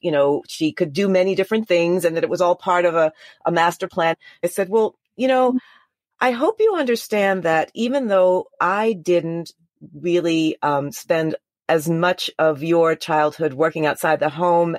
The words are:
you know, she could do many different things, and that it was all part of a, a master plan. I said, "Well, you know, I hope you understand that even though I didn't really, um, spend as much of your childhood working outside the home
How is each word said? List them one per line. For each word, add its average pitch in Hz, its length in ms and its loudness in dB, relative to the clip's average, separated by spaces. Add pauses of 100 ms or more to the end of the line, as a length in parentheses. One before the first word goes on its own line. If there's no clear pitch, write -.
you 170 100 -2
know, 143 380 2
she 156 240 -4
could 156 200 -4
do 196 160 0
many 185 280 2
different 220 320 -2
things, 170 360 2
and 165 120 0
that 160 80 -2
it 160 60 -4
was 170 100 -4
all 175 160 2
part 175 280 0
of 170 120 2
a, 156 160 2 (320)
a 165 80 0
master 170 340 0
plan. 165 300 -2 (260)
I 170 60 0
said, 185 200 -2
"Well, 214 300 0 (160)
you 254 140 -2
know, 254 280 2 (680)
I 254 100 2
hope 311 280 -2
you 427 160 2
understand 208 680 -2
that 160 280 0
even 247 340 -2
though 185 420 2 (120)
I 208 320 0
didn't 170 600 -2 (420)
really, 165 640 0
um, 143 320 -2
spend 160 420 -2 (320)
as 160 220 0
much 175 400 0 (100)
of 156 240 2
your 165 320 2
childhood 151 600 -2
working 156 320 -2
outside 156 340 0
the 147 80 0
home 170 500 0